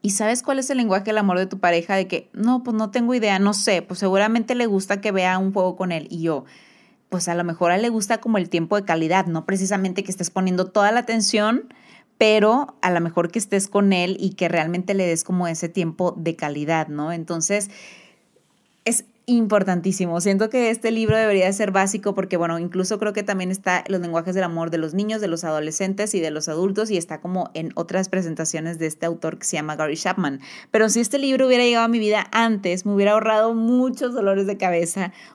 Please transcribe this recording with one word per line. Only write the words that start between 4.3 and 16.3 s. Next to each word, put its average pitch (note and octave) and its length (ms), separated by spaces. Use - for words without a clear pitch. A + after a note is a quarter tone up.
le A#3+ 140
gusta G3 340
que G#3+ 100
vea F#3 280
un F#3+ 120
juego F#3 260
con F#3 140
él". D#3+ 200
Y E3 100
yo, D#3 240
pues, F3 160
a E3+ 80
lo F3 80
mejor E3+ 280
a F3+ 40
él G3+ 60
le A#3 80
gusta A3 300
como A3 180
el F#3 120
tiempo E3+ 280
de G3+ 80
calidad, E3 400
no E3 200
precisamente F#3+ 580
que F#3+ 80
estés F3+ 200
poniendo F#3 400
toda G#3 220
la A#3+ 80
atención, A3+ 720
pero A3 640
a F3+ 80
lo F3 120
mejor E3+ 300
que - 60
estés G3 300
con G3+ 240
él F3+ 260
y F#3+ 180
que F3+ 120
realmente F3 460
le F#3+ 120
des E3 200
como F3+ 240
ese E3 180
tiempo E3 500
de E3 200